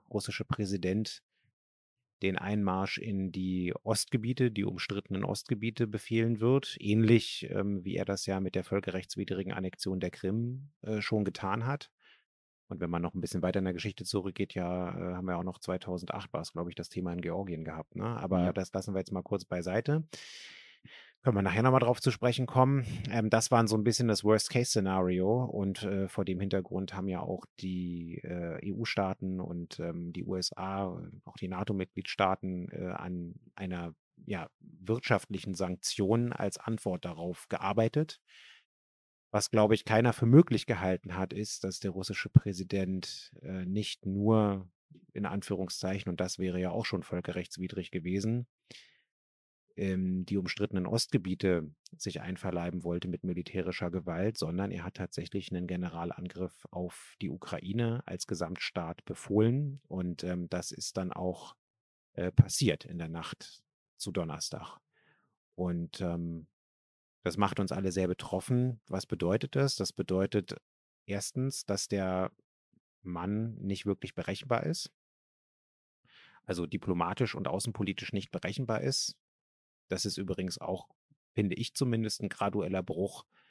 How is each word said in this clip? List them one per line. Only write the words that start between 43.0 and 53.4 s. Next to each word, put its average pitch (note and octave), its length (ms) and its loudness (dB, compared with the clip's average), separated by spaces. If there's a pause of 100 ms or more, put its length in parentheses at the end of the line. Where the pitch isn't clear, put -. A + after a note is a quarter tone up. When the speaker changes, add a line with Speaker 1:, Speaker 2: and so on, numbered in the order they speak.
Speaker 1:
äh, F#2+ 200 -6
nicht G2 440 -4
nur G2+ 600 4 (460)
in G2+ 140 -4
Anführungszeichen, F#2+ 840 -2
und F2 100 -2
das F#2 200 -2
wäre F#2 200 0
ja F2+ 120 0
auch A2+ 160 -2
schon F#2 160 -2
völkerrechtswidrig F2+ 880 -4
gewesen, G2 560 0 (1300)
ähm, F#2 480 0
die G2+ 100 0
umstrittenen F#2+ 500 0
Ostgebiete F2+ 840 2 (240)
sich E2 240 -6
einverleiben F2 640 -4
wollte F2 240 -2
mit E2+ 160 -4
militärischer F2+ 640 -2